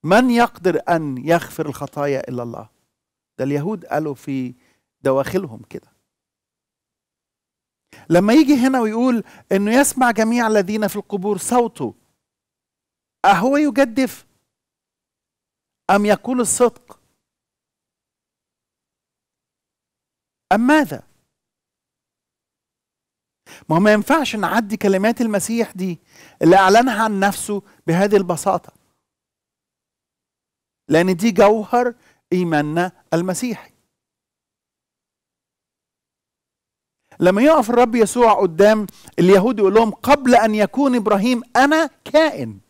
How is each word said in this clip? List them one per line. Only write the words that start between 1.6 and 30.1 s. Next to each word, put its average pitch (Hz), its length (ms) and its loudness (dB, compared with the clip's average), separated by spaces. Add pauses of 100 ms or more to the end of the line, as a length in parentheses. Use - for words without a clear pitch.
الخطايا 143 640 -6
إلا 123 140 -8
الله؟ 117 260 -14 (680)
ده 131 80 -4
اليهود 160 400 -6
قالوا 151 300 -6
في 127 380 -8 (480)
دواخلهم 135 640 -4
كده. - 300 -20 (2250)
لما 190 240 2
يجي 294 220 4 (120)
هنا 262 120 0
ويقول 233 440 -2 (280)
إنه 202 200 0
يسمع 254 400 2
جميع 226 360 0
الذين 208 400 0
في - 80 -6
القبور 202 420 -6
صوته، 220 580 -4 (1300)
أهو 202 320 2
يجدف 269 680 -2 (1600)
أم 202 160 2
يقول 240 360 -2
الصدق - 580 -2 (3500)
أم 226 160 0
ماذا؟ 294 400 0 (2500)
ما 156 60 2
هو 170 40 4
ما 214 140 4
ينفعش 247 420 0
نعدي 202 420 -4
كلمات 202 440 0
المسيح 220 500 -4
دي 180 280 -8 (420)
اللي 165 140 4
أعلنها 208 480 2
عن 208 160 -4
نفسه 196 420 -4 (260)
بهذه 196 300 0
البساطة، 180 560 -4 (2250)